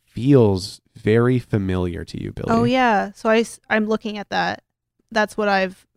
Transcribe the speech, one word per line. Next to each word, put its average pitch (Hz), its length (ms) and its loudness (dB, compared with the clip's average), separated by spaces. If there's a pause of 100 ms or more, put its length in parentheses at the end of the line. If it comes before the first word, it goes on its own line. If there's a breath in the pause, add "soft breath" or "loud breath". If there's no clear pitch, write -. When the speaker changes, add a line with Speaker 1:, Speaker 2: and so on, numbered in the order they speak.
Speaker 1:
feels 107 720 2 (160)
very 120 420 2
familiar 92 680 -4
to - 160 -12
you, 50 120 -10
Billy. - 180 -8
Speaker 2:
Oh, 233 140 0
yeah. 233 500 0
So - 140 -6
I 220 120 2
s-, - 200 -8 (100)
I'm 214 160 0
looking 214 320 -6
at 196 120 -14
that. 180 340 -4 (480)
That's 214 240 -2
what 208 120 -2
I've 190 380 -2 (100)